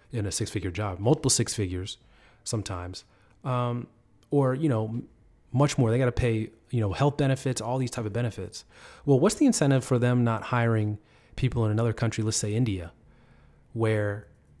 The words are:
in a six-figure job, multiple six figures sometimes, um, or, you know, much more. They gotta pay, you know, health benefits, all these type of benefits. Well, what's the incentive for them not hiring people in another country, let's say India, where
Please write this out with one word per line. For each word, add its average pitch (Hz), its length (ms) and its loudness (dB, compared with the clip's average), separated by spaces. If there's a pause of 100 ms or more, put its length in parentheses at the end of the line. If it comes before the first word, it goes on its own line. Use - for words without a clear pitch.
(140)
in 107 120 -2
a 95 60 -4
six-figure 101 400 -4
job, 92 280 -6
multiple 127 300 2
six - 240 2
figures 92 440 -4 (480)
sometimes, 92 580 -8 (400)
um, 123 440 -4 (440)
or, 135 240 2
you 151 140 0
know, 110 320 -2 (500)
much 143 260 2
more. 117 120 4
They 117 80 4
gotta 127 140 2
pay, 113 400 0 (180)
you 117 120 0
know, 98 120 0
health 139 240 2
benefits, 135 440 0
all 123 160 -4
these 127 140 -2
type 117 140 -6
of 101 80 -6
benefits. 107 520 -6 (400)
Well, 139 140 6
what's 196 160 4
the 302 100 4
incentive 139 380 4
for 127 160 0
them 123 240 2
not 113 200 0
hiring 110 540 0 (380)
people 120 300 0
in 107 60 2
another 110 220 0
country, 110 300 -2
let's 110 140 -2
say 104 160 -2
India, 98 380 -2 (800)
where 107 540 -2 (320)